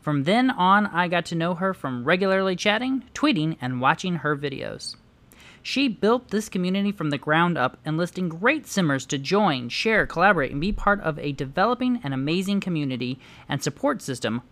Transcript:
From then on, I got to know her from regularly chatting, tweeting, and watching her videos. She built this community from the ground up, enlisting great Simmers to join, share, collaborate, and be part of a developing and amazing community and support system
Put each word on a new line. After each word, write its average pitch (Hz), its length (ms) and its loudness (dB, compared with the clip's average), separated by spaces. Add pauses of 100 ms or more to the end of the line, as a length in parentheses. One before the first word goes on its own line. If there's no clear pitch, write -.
From 143 240 0
then 240 260 4
on, 196 360 4
I 175 220 0
got 170 180 0
to 175 100 -4
know 170 180 0
her 185 180 -2
from 127 320 -6
regularly 190 520 2
chatting, 240 480 0 (100)
tweeting, 165 460 2
and 127 200 -4
watching 160 360 2
her 147 200 0
videos. 139 600 -8 (640)
She 277 260 0
built 226 400 2
this 208 200 -2
community 196 420 0
from 165 200 -4
the 143 80 -2
ground 165 380 2
up, 127 280 0
enlisting 170 440 -2
great 226 380 -2
Simmers 143 400 0
to 147 120 -4
join, 139 500 0
share, 202 380 0
collaborate, 170 460 2
and 143 80 -4
be 196 120 0
part 202 300 2
of 151 160 -2
a 147 140 -4
developing 233 680 -2
and 139 100 -4
amazing 180 480 0
community 131 600 -4 (280)
and 139 140 -4
support 233 400 -2
system 120 500 -4